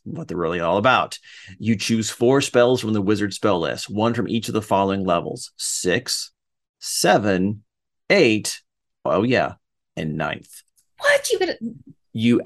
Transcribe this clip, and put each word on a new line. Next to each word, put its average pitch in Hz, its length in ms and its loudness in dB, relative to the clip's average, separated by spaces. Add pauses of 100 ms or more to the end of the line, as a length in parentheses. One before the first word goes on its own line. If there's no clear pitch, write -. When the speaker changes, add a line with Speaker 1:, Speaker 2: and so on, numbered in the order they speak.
Speaker 1:
what - 240 -12
they're 87 80 -8
really 85 240 -2
all 85 160 2
about. 107 420 2 (400)
You 110 180 0
choose 110 340 -2
four 131 300 4
spells 123 400 2
from 110 120 -2
the 104 100 0
wizard 101 320 0
spell 101 240 0
list, 69 320 -4
one 110 240 0
from 117 140 -4
each 110 180 -4
of 113 80 -6
the 110 80 0
following 98 420 0
levels: 85 520 -2
six, - 720 -4 (480)
seven, 104 840 0 (440)
eight, 110 540 2 (420)
oh 90 200 2
yeah, 101 300 0 (420)
and 78 200 -6
ninth. - 460 -8 (360)
Speaker 2:
What? 571 320 2
You 440 100 0
gonna 349 160 -4 (560)
Speaker 1:
You 117 340 2